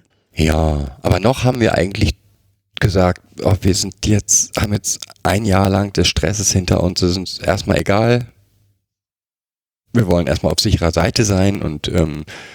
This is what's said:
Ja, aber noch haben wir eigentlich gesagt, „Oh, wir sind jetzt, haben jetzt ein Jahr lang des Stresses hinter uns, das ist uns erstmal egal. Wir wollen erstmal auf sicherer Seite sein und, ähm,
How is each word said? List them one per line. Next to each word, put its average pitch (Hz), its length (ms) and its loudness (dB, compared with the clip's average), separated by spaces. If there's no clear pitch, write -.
Ja, 78 680 0
aber 90 180 0
noch 117 240 0
haben 127 160 0
wir 110 140 2
eigentlich - 420 0
gesagt, 92 440 2
„Oh, 95 180 2
wir 98 120 2
sind - 320 -6
jetzt, - 540 0
haben 107 140 0
jetzt - 260 -4
ein 98 220 0
Jahr 95 240 4
lang 98 240 0
des 87 140 2
Stresses 101 440 -2
hinter 92 320 0
uns, 90 160 -2
das 90 120 2
ist 90 60 -2
uns 92 220 -8
erstmal - 400 -2
egal. 117 480 0
Wir 120 140 2
wollen 87 220 2
erstmal 78 240 0
auf 82 80 0
sicherer 85 320 2
Seite 98 340 0
sein 98 380 0
und, 76 240 -6
ähm, 78 360 -2